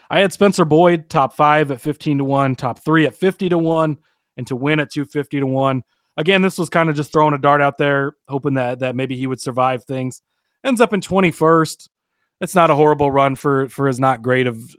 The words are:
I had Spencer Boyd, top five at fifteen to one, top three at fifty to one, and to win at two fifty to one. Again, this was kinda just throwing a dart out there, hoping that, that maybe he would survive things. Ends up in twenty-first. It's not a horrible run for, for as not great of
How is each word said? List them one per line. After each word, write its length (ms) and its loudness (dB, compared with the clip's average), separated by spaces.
I 100 0
had 140 2
Spencer 320 2
Boyd, 440 2
top 260 0
five 360 2
at 100 -10
fifteen 380 -4
to 40 -2
one, 320 0
top 240 -8
three 260 0
at 100 -4
fifty 340 -2
to 80 0
one, 400 0
and 100 -10
to 80 -8
win 240 -2
at 120 -4
two 140 -6
fifty 340 -6
to 80 -2
one. 360 -2
Again, 260 0
this 160 -2
was 120 -4
kinda 240 0
just 180 -6
throwing 220 4
a 40 -2
dart 240 2
out 160 0
there, 380 0
hoping 280 -4
that, 240 -4
that 160 -4
maybe 200 -6
he 120 -6
would 140 -6
survive 420 -2
things. 380 -8
Ends 180 0
up 120 2
in 80 0
twenty-first. 880 0
It's 140 -6
not 160 4
a 40 2
horrible 360 2
run 240 2
for, 340 -2
for 180 -4
as 120 -2
not 220 0
great 260 0
of 300 -10